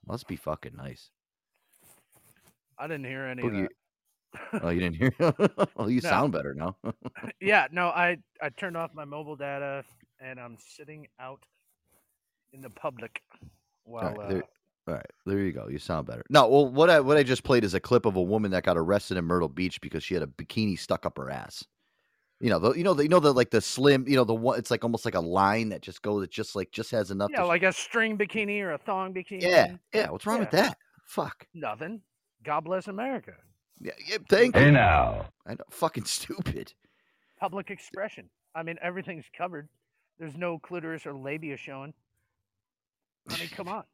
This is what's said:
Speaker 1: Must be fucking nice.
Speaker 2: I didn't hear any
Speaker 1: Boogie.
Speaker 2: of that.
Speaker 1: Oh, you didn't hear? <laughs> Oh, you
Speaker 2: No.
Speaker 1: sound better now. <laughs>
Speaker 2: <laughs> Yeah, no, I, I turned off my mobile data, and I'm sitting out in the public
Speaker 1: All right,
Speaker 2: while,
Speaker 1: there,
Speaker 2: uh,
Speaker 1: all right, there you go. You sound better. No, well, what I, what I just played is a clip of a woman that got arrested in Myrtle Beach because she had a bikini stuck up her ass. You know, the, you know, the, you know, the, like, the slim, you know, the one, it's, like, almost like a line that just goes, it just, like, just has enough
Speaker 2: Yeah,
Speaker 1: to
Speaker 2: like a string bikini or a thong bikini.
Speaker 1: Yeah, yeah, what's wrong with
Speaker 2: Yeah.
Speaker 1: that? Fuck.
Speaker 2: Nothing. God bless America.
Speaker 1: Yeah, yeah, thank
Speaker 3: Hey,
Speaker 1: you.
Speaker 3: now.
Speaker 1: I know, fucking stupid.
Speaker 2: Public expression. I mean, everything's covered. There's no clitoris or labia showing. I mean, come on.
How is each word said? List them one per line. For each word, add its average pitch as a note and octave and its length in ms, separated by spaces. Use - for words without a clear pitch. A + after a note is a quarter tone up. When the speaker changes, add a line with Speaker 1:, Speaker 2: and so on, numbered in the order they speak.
Speaker 1:
Must - 200
be F2+ 80
fucking D2+ 400
nice. C2+ 340
Speaker 2:
I C#3+ 100
didn't D3 180
hear C3 200
any B2+ 180
Speaker 1:
Boogie. G2+ 220
Speaker 2:
of - 40
that. G#3+ 100
Speaker 1:
Oh, E2+ 60
you F2 100
didn't F2 160
hear? D#2+ 240
<laughs> - 580
Oh, G#2+ 100
you B2 140
Speaker 2:
No. E3+ 80
Speaker 1:
sound B2+ 240
better C#2+ 200
now. D#2+ 300
<laughs> A2+ 100
Speaker 2:
<laughs> - 200
Yeah, F#3+ 300
no, F3 180
I, F3 280
I D3+ 80
turned F3 280
off E3 160
my D3 120
mobile D3 300
data, C#3 480
and C3 200
I'm A#2+ 200
sitting D3+ 480
out C3 240
in C3+ 80
the C3 80
public A2+ 520
Speaker 1:
All A#2 160
right, G#2+ 160
Speaker 2:
while, G#2 120
Speaker 1:
there, G2 140
Speaker 2:
uh, - 40
Speaker 1:
all E2+ 80
right, - 100
there G2 140
you F#2+ 120
go. A#1+ 160
You C2+ 120
sound D#2 280
better. - 220
No, C3+ 180
well, C#3 220
what D3+ 200
I, D#3+ 100
what C#3+ 180
I D3 60
just B2+ 200
played A#2+ 200
is F#2+ 100
a F#2+ 60
clip - 260
of G2+ 100
a F#2+ 60
woman G2+ 300
that F2+ 120
got F2+ 140
arrested F2 400
in E2+ 80
Myrtle E2+ 240
Beach F2 320
because D2+ 220
she - 100
had E2+ 100
a C#2+ 40
bikini F2 500
stuck - 280
up - 120
her C2+ 120
ass. - 340
You A#2 100
know, F#2+ 100
the, G#2 140
you E3+ 100
know, F#3 120
the, C#3+ 80
you D#3 60
know, F3+ 100
the, C#3+ 140
like, B2 180
the A2 100
slim, C3+ 460
you C#3 80
know, C3 80
the A2+ 100
one, A2+ 240
it's, A#2+ 140
like, A#2 120
almost A#2 220
like A#2 100
a F#2 40
line G2 500
that F2+ 120
just - 200
goes, G#2 220
it F2+ 80
just, - 240
like, F#2+ 160
just - 200
has G#2 200
enough G2+ 200
Speaker 2:
Yeah, B3+ 100
Speaker 1:
to F3+ 40
Speaker 2:
like F3 180
a F#3+ 80
string A3 460
bikini G#3 440
or F#3 120
a C#3+ 60
thong F#3+ 340
bikini. F#3 300
Speaker 1:
Yeah, F3 320
yeah, G#3+ 160
what's D#2+ 160
wrong - 140
with G#3+ 120
Speaker 2:
Yeah. F3 180
Speaker 1:
that? - 80
Fuck. - 480
Speaker 2:
Nothing. D#3 480
God D3 200
bless F3+ 240
America. G#3 460
Speaker 1:
Yeah, - 140
yeah, G3+ 100
thank - 260
Speaker 3:
Hey, C3+ 120
Speaker 1:
you. D3 40
Speaker 3:
now. D2+ 560
Speaker 1:
I G2 80
know, A#2+ 160
fucking - 360
stupid. - 680
Speaker 2:
Public F#3+ 300
expression. F#3+ 600
I D#3+ 80
mean, E3 180
everything's F3+ 440
covered. E3 340
There's D#3 160
no E3+ 220
clitoris D#3+ 480
or C#3+ 80
labia C#3 440
showing. C#3 360
I B2 80
mean, E3 120
come F3 180
on. G3+ 160